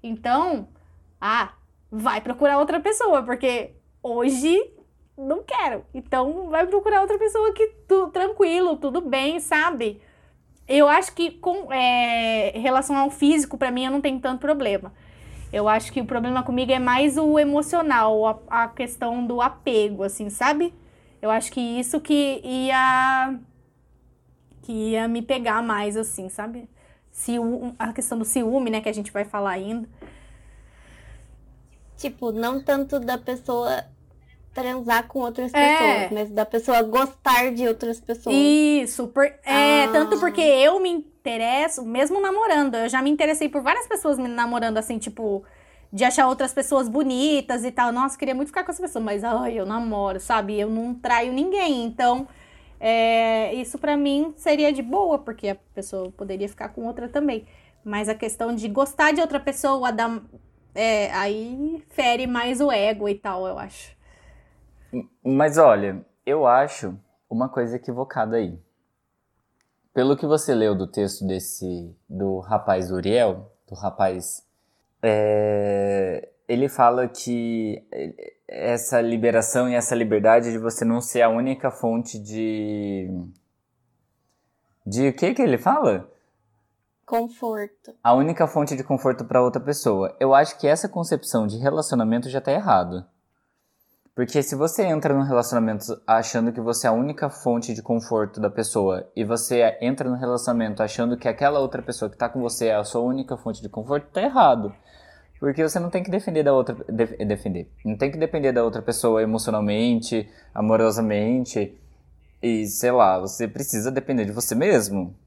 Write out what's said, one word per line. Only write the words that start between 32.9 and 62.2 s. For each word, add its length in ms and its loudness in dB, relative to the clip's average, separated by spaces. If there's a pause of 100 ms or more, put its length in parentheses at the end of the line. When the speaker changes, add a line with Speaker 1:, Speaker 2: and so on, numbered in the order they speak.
Speaker 2:
da 200 -2
pessoa 680 -4 (680)
transar 540 -2
com 120 -6
outras 340 -4
Speaker 1:
É. 240 4
Speaker 2:
pessoas, 340 2
mas 200 -4
da 140 0
pessoa 360 2
gostar 720 2
de 140 -2
outras 320 -4
pessoas. 360 -4
Speaker 1:
Isso, 720 4
por, 180 2
é, 600 4
Speaker 2:
Ah. 60 0
Speaker 1:
tanto 280 4
porque 220 0
eu 400 6
me 80 0
interesso, 960 -2
mesmo 340 0
namorando, 560 2
eu 140 0
já 120 0
me 80 2
interessei 380 2
por 140 -2
várias 260 0
pessoas 300 0
me 100 -4
namorando, 500 -2
assim, 200 -4
tipo, 460 -6 (500)
de 100 0
achar 240 4
outras 260 0
pessoas 360 0
bonitas 760 0
e 80 -4
tal. 220 0
Nossa, 240 -2
queria 180 -2
muito 120 -4
ficar 180 -4
com 60 -8
essa 100 -8
pessoa, 200 -6
mas, 220 -4
ai, 340 -2
eu 80 -4
namoro, 540 -4
sabe? 400 -2
Eu 100 -2
não 260 -4
traio 360 -2
ninguém, 540 -2
então, 420 0 (500)
é, 760 2
isso 240 -8
pra 180 0
mim 400 0
seria 380 2
de 80 -4
boa, 380 0
porque 300 -8
a 60 -4 (180)
pessoa 380 -8
poderia 380 -8
ficar 200 -12
com 180 -12
outra 200 -10
também. 380 -2 (400)
Mas 240 -4
a 60 -2
questão 380 -4
de 140 -6
gostar 460 2
de 80 2
outra 180 -2
pessoa, 540 -2
da, 260 -2 (560)
é, 380 0
aí 680 -4 (100)
fere 360 0